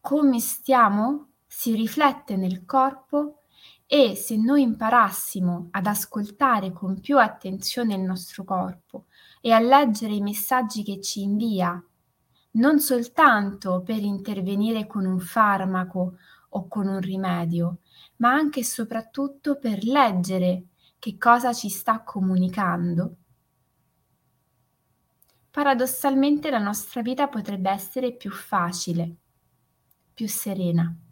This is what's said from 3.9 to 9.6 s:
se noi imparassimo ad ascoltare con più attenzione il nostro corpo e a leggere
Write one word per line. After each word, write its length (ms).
se 200
noi 260
imparassimo 1080
ad 140
ascoltare 880
con 280
più 180
attenzione 760
il 60
nostro 440
corpo 640
e 120
a 60
leggere 560